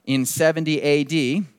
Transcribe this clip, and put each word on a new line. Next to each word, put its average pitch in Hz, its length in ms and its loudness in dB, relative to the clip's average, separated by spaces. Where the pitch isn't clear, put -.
in 131 220 0
seventy 156 540 0
A 147 240 2
D. 151 400 -2